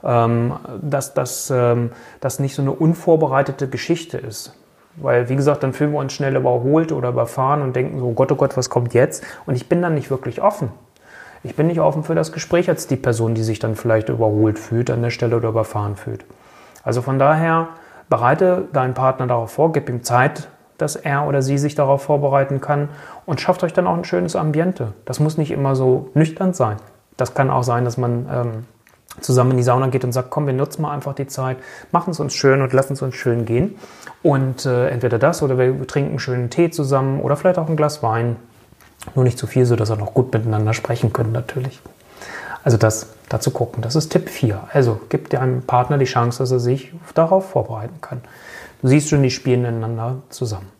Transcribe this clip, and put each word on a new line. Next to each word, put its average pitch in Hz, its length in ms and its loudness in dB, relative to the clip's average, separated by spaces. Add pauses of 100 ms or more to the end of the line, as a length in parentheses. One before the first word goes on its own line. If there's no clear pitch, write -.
ähm, 117 500 2 (280)
dass, 143 320 -4
dass, - 380 -4
ähm, 120 400 2 (280)
das - 200 -4
nicht 139 160 -2
so 143 80 -2
eine 135 80 0
unvorbereitete 156 960 2
Geschichte 131 500 -4
ist. - 380 -12 (400)
Weil, 123 340 0
wie 131 60 0
gesagt, 139 280 2
dann 131 100 0
fühlen 147 200 0
wir 147 60 -2
uns 135 140 -6
schnell 135 220 -2
überholt 131 560 2
oder 127 180 -2
überfahren 131 520 0
und 131 140 -2
denken 127 240 -2
so, 123 80 -2
„Oh 117 60 -2
Gott, 131 180 2
oh 139 40 4
Gott, 135 220 0
was 127 140 -4
kommt 120 240 0
jetzt?“ 143 280 2 (220)
Und 139 100 -2
ich 123 140 -6
bin 175 140 2
dann 170 100 2
nicht 139 160 -4
wirklich 127 320 -4
offen. 139 300 0 (720)
Ich 120 120 -10
bin 156 120 2
nicht 165 120 0
offen 151 240 2
für 165 120 -2
das 160 160 0
Gespräch 175 360 0
als - 200 -2
die 135 80 0
Person, 113 400 0
die 113 80 -2
sich 110 160 -2
dann 113 160 -2
vielleicht 110 340 0
überholt 110 480 2
fühlt 120 320 -2
an 120 140 0
der 120 80 -2
Stelle 117 260 0
oder 113 120 0
überfahren 107 460 -2
fühlt. - 300 -12 (580)
Also 120 180 -2
von 135 180 -2
daher, 160 500 2 (420)
bereite 165 600 2
deinen 131 200 0
Partner 131 320 0
darauf 117 280 -2
vor, 160 180 2
gib 147 160 -2
ihm 123 160 -6
Zeit, 127 460 0 (280)
dass - 200 -4
er 143 300 -2
oder 139 140 2
sie 139 160 0
sich 147 180 0
darauf 139 280 2
vorbereiten 139 560 2
kann 147 300 -2 (360)
und 147 140 -4
schafft 180 240 0
euch 165 80 0
dann 180 160 2
auch 175 80 2
ein 175 80 -2
schönes 180 320 -2
Ambiente. 156 580 0 (120)
Das 135 160 -2
muss 156 160 2
nicht 151 120 0
immer 135 260 0
so 131 380 2
nüchtern 160 400 2
sein. 113 220 0 (400)
Das - 180 -2
kann 135 160 2
auch 131 140 2
sein, 120 220 2
dass 120 120 -4
man, 120 340 -2
ähm, 120 340 -4 (560)
zusammen 127 300 4
in 127 60 2
die 123 60 2
Sauna 127 240 2
geht 127 160 0
und 123 80 -2
sagt, 123 180 -4
„Komm, 151 160 -2
wir 139 80 -2
nutzen 135 280 -4
mal 151 100 -4
einfach 139 220 -6
die 135 140 -6
Zeit, 131 300 -4 (340)
machen 175 200 0
es 156 80 -6
uns 147 140 -2
schön 135 280 4
und 131 120 0
lassen 135 200 2
es 135 80 -6
uns 131 140 -6
schön 117 300 0
gehen.“ 127 300 0 (480)
Und, 135 420 2
äh, 127 240 2
entweder 120 280 0
das 143 240 2
oder 131 160 2
wir 127 300 2
trinken 139 240 -2
einen 135 80 -4
schönen 123 300 -4
Tee 170 200 2
zusammen 135 520 0
oder 139 160 0
vielleicht 180 220 2
auch 160 100 -2
ein 160 80 2
Glas 147 260 0
Wein. 117 320 0 (800)
Nur 131 80 4
nicht 123 140 2
zu - 100 -6
viel, 127 180 4
sodass 110 240 2
ihr 110 60 0
noch 107 180 -6
gut 131 200 0
miteinander 110 400 0
sprechen 117 400 -2
könnt 113 180 -2
natürlich. 123 500 -6 (840)
Also 117 140 4
das, - 300 2 (220)
dazu 120 220 -2
gucken. - 300 -4
Das 117 140 -4
ist 156 140 0
Tipp 170 200 0
vier. 104 320 -2 (100)
Also 117 280 2 (100)
gib - 200 -4
deinem 127 340 0
Partner 127 340 2
die 139 80 4
Chance, 120 340 0
dass 127 120 0
er 127 80 2
sich 123 340 -2 (200)
darauf 185 360 2
vorbereiten 113 520 -4
kann. 123 200 -12 (600)
Du 131 60 0
siehst 147 220 4
schon, 143 140 4
die 127 80 2
spielen 123 340 0
ineinander 117 520 -4 (120)
zusammen. 98 400 -8 (100)